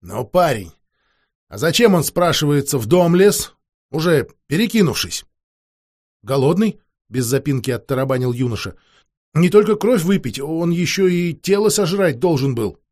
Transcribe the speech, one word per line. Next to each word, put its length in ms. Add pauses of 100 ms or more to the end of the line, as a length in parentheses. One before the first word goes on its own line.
«Но, 240
парень, 480 (720)
а 100
зачем 360
он, 100
спрашивается, 760
в 100
дом 280
лез, 400 (360)
уже 360 (200)
перекинувшись?» 760 (1000)
«Голодный?» — 580 (280)
без 160
запинки 460
оттарабанил 640
юноша. 420 (580)
«Не 160
только 260
кровь 280
выпить, 360
он 320
еще 360
и 260
тело 360
сожрать 500
должен 360
был». 240 (120)